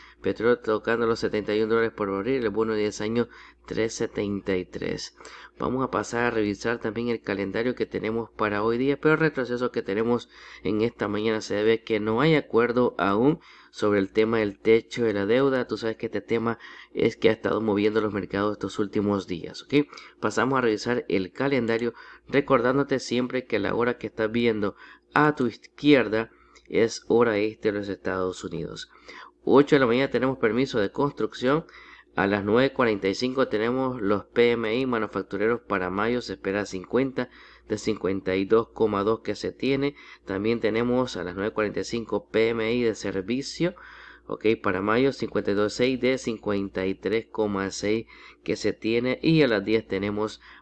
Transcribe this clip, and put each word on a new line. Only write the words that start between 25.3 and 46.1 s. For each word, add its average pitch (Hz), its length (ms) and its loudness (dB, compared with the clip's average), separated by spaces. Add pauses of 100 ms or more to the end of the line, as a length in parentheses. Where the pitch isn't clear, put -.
tu 127 120 0
izquierda 113 840 2 (360)
es - 400 0
hora 117 300 4
este 107 340 -2
de 101 80 -4
los 101 80 -6
Estados 92 560 -4
Unidos. - 460 -10 (560)
Ocho 143 320 6
de - 20 4
la 135 80 4
mañana 127 240 2
tenemos 127 260 0
permiso 120 420 0
de 98 120 0
construcción. 139 760 -2 (500)
A 95 120 2
las 98 180 0
nueve 123 260 4
cuarenta 104 380 0
y 98 40 0
cinco 127 360 -2
tenemos 123 520 -2
los 101 220 0
P 120 280 2
M 113 220 -2
I 131 120 0
manufactureros 110 760 -2
para 92 300 -2
mayo, 110 320 -2
se 107 120 -10
espera 98 320 -4
cincuenta, 123 640 -4 (380)
de 107 100 -2
cincuenta 95 600 -2
y 98 80 0
dos 110 240 2
coma 104 340 0
dos 110 160 0
que 104 160 -6
se 95 160 -6
tiene. 139 440 -2 (280)
También 107 380 -2
tenemos 120 560 0
a 87 80 -6
las 87 100 -8
nueve 101 160 -2
cuarenta 104 300 -2
y - 20 -6
cinco 110 460 -6
P 113 200 2
M 113 240 -2
I 123 100 0
de 110 120 2
servicio, 120 800 -4 (520)
ok, - 180 -8 (180)
para 95 180 0
mayo, 117 300 2
cincuenta 104 400 -4
y 101 40 2
dos 104 180 0
seis 127 260 0
de 127 180 2